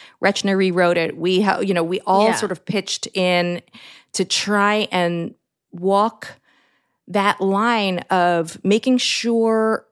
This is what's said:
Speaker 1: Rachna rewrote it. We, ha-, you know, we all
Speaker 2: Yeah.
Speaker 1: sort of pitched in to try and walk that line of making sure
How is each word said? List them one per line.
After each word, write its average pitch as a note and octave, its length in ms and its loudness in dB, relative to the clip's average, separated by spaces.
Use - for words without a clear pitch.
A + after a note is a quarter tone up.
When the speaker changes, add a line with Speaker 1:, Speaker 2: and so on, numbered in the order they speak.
Speaker 1:
Rachna G3 360 0
rewrote F3 400 2
it. D#3+ 180 -2
We, F3+ 240 0
ha-, G3+ 200 0
you G3 140 0
know, E3+ 120 0
we F3+ 160 -4
all G3 280 2
Speaker 2:
Yeah. A3+ 60 0
Speaker 1:
sort G3+ 160 -4
of - 140 -12
pitched - 480 -6
in F3 480 0
to F#3 140 -2
try G#3 680 0
and F3 440 -2
walk G3 600 -2
that G3 320 0
line G3 600 0
of F3 560 0
making A#3 320 2
sure A3+ 960 0